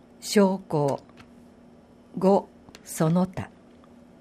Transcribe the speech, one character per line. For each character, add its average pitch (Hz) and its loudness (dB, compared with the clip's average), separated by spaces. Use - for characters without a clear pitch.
商 196 2
工。 147 -2
五、 185 2
そ - -2
の 180 2
他。 - -10